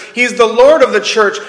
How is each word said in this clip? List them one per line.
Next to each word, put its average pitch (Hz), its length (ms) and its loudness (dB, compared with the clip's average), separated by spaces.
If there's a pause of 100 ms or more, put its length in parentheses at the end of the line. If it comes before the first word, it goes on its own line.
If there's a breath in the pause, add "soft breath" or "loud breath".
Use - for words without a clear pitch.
(160 loud breath)
He's 233 220 -4
the 226 100 2
Lord 262 340 4
of 240 100 2
the 208 100 -2
church. 208 360 -2 (120)